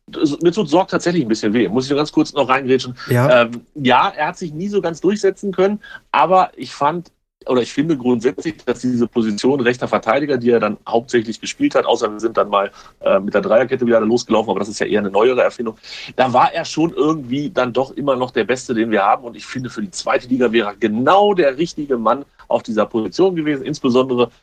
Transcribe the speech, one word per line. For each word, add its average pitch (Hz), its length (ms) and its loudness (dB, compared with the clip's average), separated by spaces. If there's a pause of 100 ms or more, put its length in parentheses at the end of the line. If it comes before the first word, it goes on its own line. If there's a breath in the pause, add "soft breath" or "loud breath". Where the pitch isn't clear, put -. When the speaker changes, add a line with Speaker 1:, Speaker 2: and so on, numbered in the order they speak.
(200)
Speaker 1:
Es, 147 220 0
mir 170 100 4
tut 185 160 -2
Sorg 180 200 2
tatsächlich 175 360 -2
ein 113 40 -4
bisschen 107 260 -2
weh. 113 140 2
Muss 123 180 -2
ich 135 60 -4
nur 139 60 0
ganz 147 140 -2
kurz 151 220 0
noch 135 160 0
reingrätschen? 131 460 0 (120)
Speaker 2:
Ja. 123 360 4
Speaker 1:
Ähm, 117 180 -4 (140)
ja, 139 400 2
er 151 140 -2
hat 175 80 -12
sich 170 140 -8
nie 160 160 -8
so 202 140 0
ganz 170 180 -4
durchsetzen 196 520 0
können, 196 280 0 (320 loud breath)
aber 170 440 4
ich 127 180 -14
fand, 165 380 -4 (360)
oder 127 140 2
ich 113 120 -6
finde 156 240 0
grundsätzlich, 123 680 -2
dass 120 140 -4
diese 120 280 0
Position 117 540 0
rechter 123 260 0
Verteidiger, 131 500 0
die 120 120 0
er 117 100 6
dann 104 180 -2 (100)
hauptsächlich 117 520 -2
gespielt 139 360 -4
hat, 127 100 2
außer 117 260 0
wir 107 80 -10
sind 110 180 -2
dann 101 120 0
mal, 101 220 0 (300 loud breath)
äh, 98 180 2
mit 98 160 -4
der 101 60 2
Dreierkette 123 440 0
wieder 117 160 4
losgelaufen, 110 480 0
aber 95 100 -2
das 101 100 -6
ist 104 100 -12
ja - 80 -2
eher 104 140 0
eine 98 100 -4
neuere 113 320 2
Erfindung, 113 340 -4 (380 loud breath)
da 123 180 2
war 127 180 4
er 160 140 -6
schon 165 280 0
irgendwie 143 580 -2
dann 127 220 -2
doch 131 180 -2
immer 139 240 0
noch 123 160 -2
der 113 140 0
Beste, 127 280 -4
den 113 160 0
wir 104 140 2
haben. 110 200 2
Und 117 120 -14
ich 104 100 -18
finde, 127 240 -8
für 107 140 -8
die 95 80 -8
zweite - 360 -4
Liga 123 240 2
wäre 110 180 2
er 101 60 -12
genau 156 600 4
der 143 240 2
richtige 147 400 -2
Mann 117 260 0 (220 soft breath)
auf 120 140 0
dieser 107 240 -2
Position 120 500 0
gewesen, 151 280 -2
insbesondere 127 640 0 (140 soft breath)